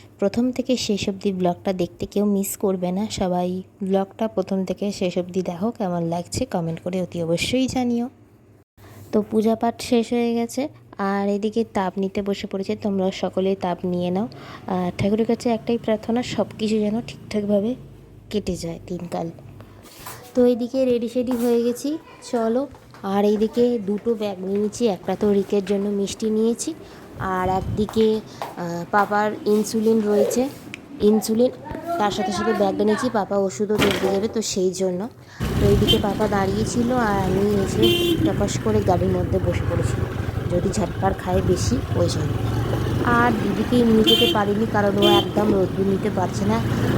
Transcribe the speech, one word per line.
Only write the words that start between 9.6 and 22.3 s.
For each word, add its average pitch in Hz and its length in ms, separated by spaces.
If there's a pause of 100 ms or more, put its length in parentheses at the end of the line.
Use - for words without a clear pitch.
শেষ 233 300
হয়ে 233 220
গেছে, 233 340 (300)
আর 202 300
এদিকে 208 360
তাপ 190 340
নিতে 196 240
বসে 196 240
পড়েছে, 196 300
তোমরা 196 340
সকলেই 190 460
তাপ 180 280
নিয়ে 180 260
নাও। 196 180 (380)
আর 180 320
ঠাকুরের 214 280
কাছে 233 240
একটাই 226 280
প্রার্থনা, 226 440
সব - 240 (120)
কিছু 220 200
যেন 208 220
ঠিকঠাকভাবে 208 720 (560)
কেটে 190 260
যায় 165 300
দিনকাল। 175 440 (1040)
তো 247 100
এইদিকে 247 400
রেডি 240 240
সেডি 254 240
হয়ে 233 300
গেছি, 277 360 (320)